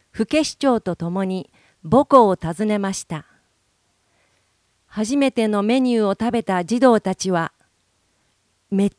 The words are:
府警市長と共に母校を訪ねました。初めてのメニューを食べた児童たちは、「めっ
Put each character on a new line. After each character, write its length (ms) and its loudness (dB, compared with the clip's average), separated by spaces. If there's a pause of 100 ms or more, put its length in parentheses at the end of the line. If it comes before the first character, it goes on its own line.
(100)
府 160 -4
警 180 0
市 120 -10
長 240 0
と 160 -6
共 280 -4
に 260 -6 (380)
母 160 4
校 240 6
を 80 0
訪 280 -6
ね 140 -2
ま 140 -4
し 120 -10
た。 200 -12 (1700)
初 260 -4
め 140 2
て 180 -2
の 140 0
メ 180 0
ニ 160 0
ュ 20 0
ー 80 2
を 60 0
食 200 -4
べ 100 -2
た 220 -2
児 160 -2
童 180 6
た 160 -2
ち 160 -6
は、 220 -2 (1200)
「め 160 0
っ 120 -2